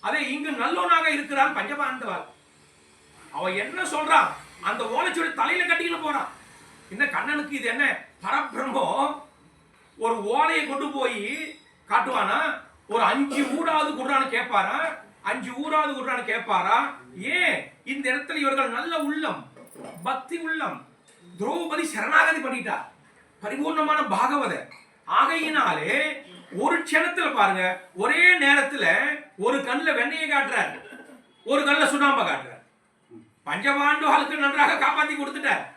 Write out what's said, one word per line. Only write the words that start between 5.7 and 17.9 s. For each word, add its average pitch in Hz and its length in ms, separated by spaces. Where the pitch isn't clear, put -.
போறான். 285 220
என்ன 240 160
கண்ணனுக்கு 294 500
இது 233 120
என்ன 277 180
பரபிரம்மம், 269 920
ஒரு 226 260
ஓலையை 302 420
கொண்டு 277 240
போய் 240 340
காட்டுவானா, 220 520
ஒரு 226 140
அஞ்சு 277 480
ஊராவது 311 420
குடுறான்னு 302 360
கேட்பாரா, 208 500
அஞ்சு 247 340
ஊராவது 302 360
குடுறான்னு 262 320
கேட்பாரா? 226 540
ஏன் 330 260
இந்த 277 260